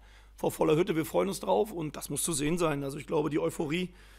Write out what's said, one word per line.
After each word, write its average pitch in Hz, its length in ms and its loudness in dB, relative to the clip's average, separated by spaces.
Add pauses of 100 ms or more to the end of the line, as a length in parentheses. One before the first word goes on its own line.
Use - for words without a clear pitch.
(340)
vor - 160 0
voller 160 260 2
Hütte, 175 200 2
wir 156 80 2
freuen 180 240 2
uns 190 120 -4
drauf 208 300 2
und 160 240 -6
das - 160 -10
muss - 140 -4
zu 170 80 0
sehen 151 260 0
sein. 151 240 0
Also 139 160 -6
ich 143 80 -12
glaube, 156 240 0
die 151 80 0
Euphorie, 165 560 -2 (240)